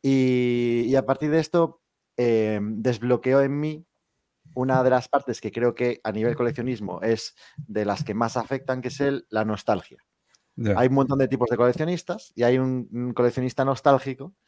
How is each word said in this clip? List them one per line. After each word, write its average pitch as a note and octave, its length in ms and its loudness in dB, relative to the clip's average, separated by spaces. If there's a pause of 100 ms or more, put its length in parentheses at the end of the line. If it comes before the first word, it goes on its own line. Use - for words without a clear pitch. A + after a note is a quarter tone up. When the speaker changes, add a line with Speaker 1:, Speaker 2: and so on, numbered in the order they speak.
Speaker 1:
Y, B2 840 2
y C3 80 2
a C3 100 4
partir D3 260 0
de D#3+ 80 4
esto, E3 420 0 (340)
eh, A2 460 2
desbloqueó A#2+ 800 2
en C#3 180 0
mí D#3 260 -6 (680)
una C3 280 2
de B2+ 80 6
las B2 160 2
partes - 340 -2
que G#2+ 100 -6
creo A#2 220 0
que B2 300 -2
a A2 80 -4
nivel A2+ 240 -2
coleccionismo A#2 640 -4
es A2 340 -2 (220)
de G#2+ 280 -4
las G2+ 180 -2
que G#2 100 -6
más A2+ 240 -2
afectan, B2+ 440 -4
que B2+ 80 -8
es B2+ 120 -12
el, C#3 280 -2
la G#2+ 160 -2
nostalgia. G#2 520 -4 (580)
Speaker 2:
Ya. G#2+ 220 0
Speaker 1:
Hay B2+ 120 4
un C3 40 2
montón C3+ 240 2
de C3 100 2
tipos A#2+ 220 0
de A#2 80 0
coleccionistas D#3 800 -2
y A#2 80 0
hay B2+ 160 4
un, C3 320 -2
un B2 220 -6
coleccionista B2 520 0
nostálgico C3+ 720 0 (120)